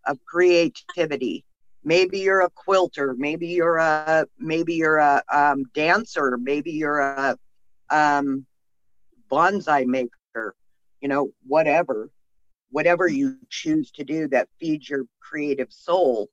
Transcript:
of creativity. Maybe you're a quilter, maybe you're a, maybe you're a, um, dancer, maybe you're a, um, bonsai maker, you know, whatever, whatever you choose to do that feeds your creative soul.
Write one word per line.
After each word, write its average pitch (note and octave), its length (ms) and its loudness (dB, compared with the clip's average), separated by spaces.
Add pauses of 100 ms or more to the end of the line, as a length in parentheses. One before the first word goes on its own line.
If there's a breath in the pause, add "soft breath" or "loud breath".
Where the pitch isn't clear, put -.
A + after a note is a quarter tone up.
of C3+ 180 -4
creativity. E3 1200 0 (380)
Maybe F#3 380 2
you're F#3+ 220 2
a F3+ 80 0
quilter, D#3+ 680 0
maybe D#3+ 320 -6
you're E3+ 300 0
a, D#3 480 2 (120)
maybe E3 360 -4
you're D#3 240 2
a, C#3+ 240 4 (100)
um, C#3+ 320 2 (100)
dancer, D#3 640 0
maybe D3 360 -4
you're D3 280 -2
a, C#3 360 -2 (540)
um, C#3+ 560 0 (840)
bonsai D#3+ 560 2
maker, A#2+ 680 -6 (460)
you C#3 80 -6
know, C#3 220 0 (160)
whatever, D3 640 0 (600)
whatever E3+ 380 2
you C3+ 280 -2 (120)
choose - 440 -4
to C#3+ 120 -12
do D#3 240 -6
that B2+ 200 0 (100)
feeds D3+ 300 -6
your C#3 160 -4 (160)
creative C#3+ 520 -6
soul. D3+ 600 0